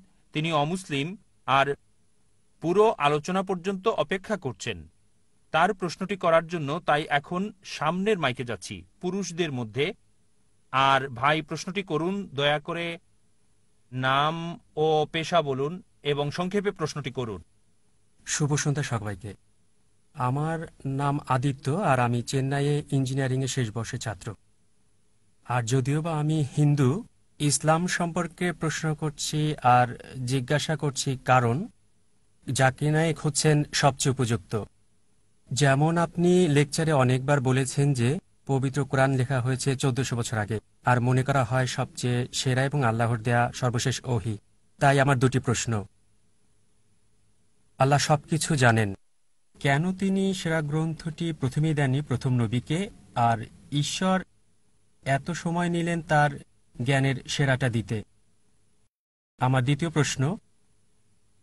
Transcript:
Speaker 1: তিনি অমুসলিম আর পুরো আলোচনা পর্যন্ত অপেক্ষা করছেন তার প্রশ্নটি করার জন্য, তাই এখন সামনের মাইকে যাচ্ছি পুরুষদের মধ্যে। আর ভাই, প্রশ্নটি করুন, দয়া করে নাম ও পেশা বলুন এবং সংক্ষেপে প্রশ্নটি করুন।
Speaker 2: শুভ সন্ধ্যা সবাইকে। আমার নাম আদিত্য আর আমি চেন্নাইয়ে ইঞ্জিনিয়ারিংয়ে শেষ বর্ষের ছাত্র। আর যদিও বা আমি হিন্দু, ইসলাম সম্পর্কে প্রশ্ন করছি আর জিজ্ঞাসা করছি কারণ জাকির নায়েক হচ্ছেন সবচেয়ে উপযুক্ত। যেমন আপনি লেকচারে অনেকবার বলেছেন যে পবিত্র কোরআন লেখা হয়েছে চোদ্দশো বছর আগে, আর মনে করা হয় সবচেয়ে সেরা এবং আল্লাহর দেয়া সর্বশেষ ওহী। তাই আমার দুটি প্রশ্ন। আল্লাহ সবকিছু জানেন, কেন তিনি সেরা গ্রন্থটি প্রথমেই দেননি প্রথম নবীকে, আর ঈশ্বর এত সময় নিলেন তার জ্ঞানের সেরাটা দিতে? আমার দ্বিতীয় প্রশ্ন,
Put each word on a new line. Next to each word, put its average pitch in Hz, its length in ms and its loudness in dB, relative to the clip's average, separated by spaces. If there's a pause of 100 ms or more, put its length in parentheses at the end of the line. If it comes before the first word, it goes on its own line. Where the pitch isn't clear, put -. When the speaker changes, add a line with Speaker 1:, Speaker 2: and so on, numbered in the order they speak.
(320)
Speaker 1:
তিনি 160 200 -2
অমুসলিম 156 640 -2 (300)
আর 135 280 2 (840)
পুরো 208 380 4
আলোচনা 151 440 0
পর্যন্ত 190 460 -4
অপেক্ষা 196 480 -2
করছেন 104 520 -8 (640)
তার 180 240 2
প্রশ্নটি 185 420 -6
করার 165 300 4
জন্য, 160 340 -4
তাই 151 280 0
এখন 175 440 -2 (120)
সামনের 185 540 -2
মাইকে 131 260 -2
যাচ্ছি 98 400 -10 (160)
পুরুষদের 175 520 -4
মধ্যে। 127 420 -4 (800)
আর 135 360 2
ভাই, 143 340 -2
প্রশ্নটি 180 400 -8
করুন, 185 520 -4
দয়া 143 240 0
করে 170 400 -8 (920)
নাম 147 680 -2 (160)
ও 151 360 2
পেশা 165 300 0
বলুন 143 400 -4 (200)
এবং 147 280 -2
সংক্ষেপে 185 400 -2
প্রশ্নটি 151 400 -6
করুন। 110 320 -6 (840)
Speaker 2:
শুভ 151 280 0
সন্ধ্যা 143 280 -2
সবাইকে। 104 520 -6 (800)
আমার 151 540 -4 (180)
নাম 143 320 -2 (100)
আদিত্য 131 420 -2
আর 151 300 2
আমি 120 220 0
চেন্নাইয়ে 139 680 -2
ইঞ্জিনিয়ারিংয়ে 131 580 0
শেষ 120 220 -2
বর্ষের 117 280 -6
ছাত্র। 104 360 -8 (1080)
আর 123 180 -2
যদিও 135 400 0
বা 165 160 -2
আমি 151 260 0 (120)
হিন্দু, 147 480 4 (340)
ইসলাম 156 480 0
সম্পর্কে 175 640 -2
প্রশ্ন 156 420 -4
করছি 151 680 -2
আর 123 360 4 (260)
জিজ্ঞাসা 135 520 -2
করছি 135 480 -2
কারণ 127 440 2 (840)
জাকির 135 400 2
নায়েক 156 260 2
হচ্ছেন 147 540 2
সবচেয়ে 139 400 2
উপযুক্ত। 113 520 -2 (880)
যেমন 143 460 4
আপনি 175 500 4
লেকচারে 147 440 2
অনেকবার 131 480 4
বলেছেন 131 540 2
যে 123 240 0 (280)
পবিত্র 135 380 0
কোরআন 135 260 2
লেখা 127 300 0
হয়েছে 127 360 -2
চোদ্দশো 127 400 -2
বছর 117 220 -4
আগে, 104 220 -4 (240)
আর 123 160 4
মনে 127 220 2
করা 135 220 0
হয় 127 220 0
সবচেয়ে 123 640 -4
সেরা 131 320 0
এবং 139 200 0
আল্লাহর 113 340 2
দেয়া 120 360 2
সর্বশেষ 120 500 -2
ওহী। 110 340 -2 (400)
তাই 139 220 6
আমার 135 180 4
দুটি 127 200 4
প্রশ্ন। 110 480 -2 (1900)
আল্লাহ 139 200 4
সবকিছু 151 580 0
জানেন, 113 380 4 (640)
কেন 151 360 0
তিনি 196 380 0
সেরা 160 280 -2
গ্রন্থটি 160 680 -4
প্রথমেই 151 420 0
দেননি 139 260 2
প্রথম 147 320 -2
নবীকে, 123 580 -2 (240)
আর 117 320 2 (260)
ঈশ্বর 185 520 0 (800)
এত 135 260 -2
সময় 170 380 -2
নিলেন 170 340 -2
তার 147 280 4 (520)
জ্ঞানের 135 340 2 (120)
সেরাটা 135 400 0
দিতে? 110 360 -2 (1300)
আমার 131 260 2
দ্বিতীয় 143 260 0
প্রশ্ন, 151 480 0 (1040)